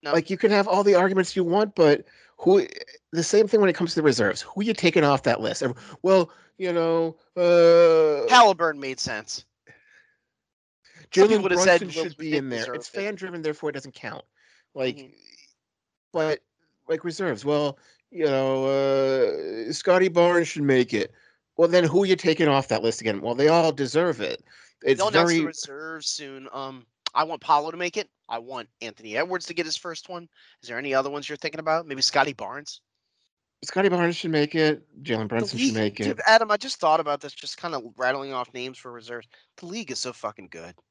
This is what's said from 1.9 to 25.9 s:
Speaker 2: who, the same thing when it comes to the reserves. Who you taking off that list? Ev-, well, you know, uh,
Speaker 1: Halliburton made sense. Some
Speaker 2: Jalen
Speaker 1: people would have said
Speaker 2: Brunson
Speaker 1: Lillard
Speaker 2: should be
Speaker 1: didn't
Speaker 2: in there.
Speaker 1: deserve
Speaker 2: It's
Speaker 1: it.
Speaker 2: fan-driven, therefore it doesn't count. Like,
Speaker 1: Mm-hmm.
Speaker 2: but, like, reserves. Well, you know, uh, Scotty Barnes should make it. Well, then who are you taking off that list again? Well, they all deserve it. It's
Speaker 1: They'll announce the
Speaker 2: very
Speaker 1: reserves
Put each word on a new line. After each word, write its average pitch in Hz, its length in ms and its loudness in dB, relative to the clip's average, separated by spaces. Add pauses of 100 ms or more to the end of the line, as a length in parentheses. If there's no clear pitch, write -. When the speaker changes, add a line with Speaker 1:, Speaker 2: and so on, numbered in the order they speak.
Speaker 2:
who, - 280 4 (460)
the 165 120 -2
same 208 240 4
thing 214 120 4
when 196 100 4
it 170 60 0
comes 170 180 -4
to - 60 -2
the 156 60 -2
reserves. 113 360 2
Who - 220 -8
you 226 100 -2
taking 165 300 2
off 143 200 2
that 104 180 0
list? 107 220 -4
Ev-, - 400 -8
well, 185 280 4 (260)
you 185 140 -6
know, 165 460 -2 (180)
uh, 170 920 6
Speaker 1:
Halliburton 180 500 6
made 131 220 -10
sense. 110 420 -10 (1700)
Some 190 120 8
Speaker 2:
Jalen - 40 4
Speaker 1:
people 208 140 2
would 185 80 0
have 175 100 2
said 185 200 6
Speaker 2:
Brunson 185 80 -10
Speaker 1:
Lillard 160 200 -6
Speaker 2:
should 147 80 -20
be 156 140 -8
Speaker 1:
didn't 143 140 -2
Speaker 2:
in 131 40 -8
there. 117 100 -6
Speaker 1:
deserve 120 160 -8
Speaker 2:
It's 120 140 -14
Speaker 1:
it. - 60 -16
Speaker 2:
fan-driven, 190 460 -10
therefore 156 280 -6
it 151 40 -10
doesn't 135 220 -14
count. 87 280 -14 (500)
Like, 131 240 -6
Speaker 1:
Mm-hmm. 135 160 -20 (1000)
Speaker 2:
but, 156 260 -2 (480)
like, 160 160 -4
reserves. 156 420 -6
Well, 147 320 -2 (340)
you 160 140 -4
know, 135 420 0
uh, 131 1040 0
Scotty 185 360 2
Barnes 170 400 2
should 147 160 -6
make 131 300 2
it. 104 180 -2 (460)
Well, 170 100 6
then 175 160 4
who 165 200 2
are - 20 2
you 185 100 4
taking 160 320 0
off 139 200 2
that 110 160 -2
list 113 180 -2
again? 107 200 -4
Well, 120 140 -6
they 139 120 2
all 165 240 4
deserve 139 500 -2
it. 78 220 -6 (400)
It's 131 160 2
Speaker 1:
They'll 196 80 2
announce 170 240 2
the 165 60 0
Speaker 2:
very 160 100 0
Speaker 1:
reserves 156 600 -12